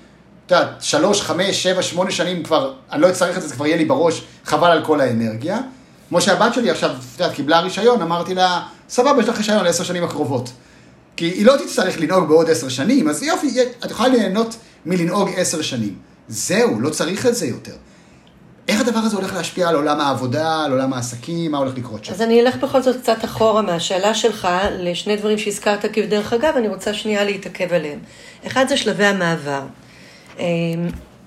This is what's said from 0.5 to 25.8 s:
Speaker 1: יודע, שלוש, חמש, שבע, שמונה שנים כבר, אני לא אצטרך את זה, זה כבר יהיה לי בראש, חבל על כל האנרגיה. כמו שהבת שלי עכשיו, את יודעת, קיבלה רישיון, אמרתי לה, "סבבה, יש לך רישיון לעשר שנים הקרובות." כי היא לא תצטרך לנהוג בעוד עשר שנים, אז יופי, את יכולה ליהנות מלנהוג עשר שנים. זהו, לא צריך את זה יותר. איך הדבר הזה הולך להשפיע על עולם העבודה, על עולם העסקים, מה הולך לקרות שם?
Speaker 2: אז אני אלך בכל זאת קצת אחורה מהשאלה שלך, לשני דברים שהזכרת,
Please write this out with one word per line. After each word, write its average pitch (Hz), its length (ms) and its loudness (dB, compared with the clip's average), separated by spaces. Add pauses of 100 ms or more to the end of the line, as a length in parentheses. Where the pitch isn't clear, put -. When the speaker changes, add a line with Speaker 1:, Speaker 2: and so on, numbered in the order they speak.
Speaker 1:
יודע, 143 260 2
שלוש, 185 420 2
חמש, 180 400 -2
שבע, - 200 0
שמונה 180 280 -2
שנים 175 320 -2
כבר, 139 320 0 (180)
אני 143 80 -2
לא 185 100 6
אצטרך 180 260 0
את 139 60 -6
זה, 151 60 -8
זה 123 60 -10
כבר 143 120 -4
יהיה 160 100 2
לי 165 80 2
בראש, 139 380 0 (220)
חבל 165 260 2
על 160 140 2
כל 147 160 2
האנרגיה. 117 580 -2 (500)
כמו 175 120 2
שהבת 202 340 2
שלי 226 160 0
עכשיו, 156 200 0
את 131 300 -10
יודעת, 170 140 -2
קיבלה 147 260 2
רישיון, 190 420 2
אמרתי 175 320 -2
לה, 180 280 2 (260)
"סבבה, 269 340 2
יש - 60 0
לך - 100 -2
רישיון 208 260 0
לעשר 175 200 0
שנים 175 200 -4
הקרובות." 139 460 -4 (680)
כי 170 60 -2
היא 196 200 2
לא 277 80 8 (100)
תצטרך 185 360 -2
לנהוג 165 280 2
בעוד 160 220 6
עשר 135 180 0
שנים, 151 400 2
אז 147 140 -2
יופי, 285 400 0 (220)
את - 60 -8
יכולה 240 180 2
ליהנות 226 480 2 (300)
מלנהוג 175 500 0
עשר 170 260 -2
שנים. 110 320 -4 (340)
זהו, 165 520 0
לא 147 100 0
צריך 175 360 -2
את 233 80 4
זה 165 120 -4
יותר. 107 260 -8 (960)
איך 214 120 2
הדבר 226 180 2
הזה 214 180 0
הולך 190 180 -4
להשפיע - 340 -2
על 165 60 4
עולם 147 260 2
העבודה, 143 640 0
על 143 80 0
עולם 131 200 0
העסקים, 160 600 -6
מה 143 60 -2
הולך 131 180 -2
לקרות 110 280 -10
שם? 214 80 -10
Speaker 2:
אז 185 100 -2
אני 226 180 6
אלך 247 160 4
בכל 262 260 0
זאת 247 200 2
קצת 226 220 0
אחורה 220 380 2
מהשאלה 190 520 0
שלך, 214 340 0 (300)
לשני 180 380 -2
דברים 214 220 0
שהזכרת, 208 540 -2